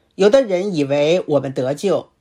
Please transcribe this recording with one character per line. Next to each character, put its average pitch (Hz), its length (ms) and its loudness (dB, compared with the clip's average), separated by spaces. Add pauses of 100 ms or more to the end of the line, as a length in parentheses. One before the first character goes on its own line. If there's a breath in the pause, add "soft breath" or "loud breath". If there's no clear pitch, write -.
(160)
有 190 140 4
的 269 120 4
人 196 320 -2
以 143 120 0
为 147 420 0
我 143 140 2
们 135 120 -8
得 131 200 -4
救 151 480 -4